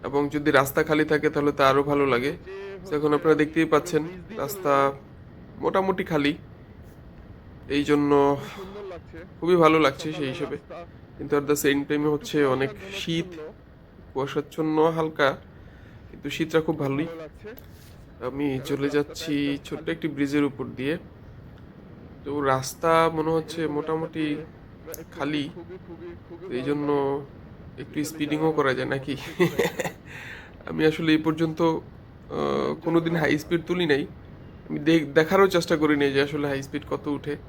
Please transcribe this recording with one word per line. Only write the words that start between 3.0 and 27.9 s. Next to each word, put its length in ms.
আপনারা 200
দেখতেই 300
পাচ্ছেন, 380
রাস্তা 560
মোটামুটি 460
খালি, 300
এই 160
জন্য 520
খুবই 160
ভালো 240
লাগছে 320
সেই 160
হিসেবে। 280
কিন্তু 180
at 60
the 140
same 240
time-এ 280
হচ্ছে 360
অনেক 260
শীত, 460
কুয়াশাচ্ছন্ন 760
হালকা, 460
কিন্তু 200
শীতটা 300
খুব 180
ভালোই। 280
আমি 440
চলে 260
যাচ্ছি 720
ছোট্ট 240
একটি 200
ব্রিজের 360
উপর 200
দিয়ে। 220
তো 160
রাস্তা 720
মনে 160
হচ্ছে 360
মোটামুটি 680
খালি, 300
তো 120
এই 100
জন্য 580
একটু 260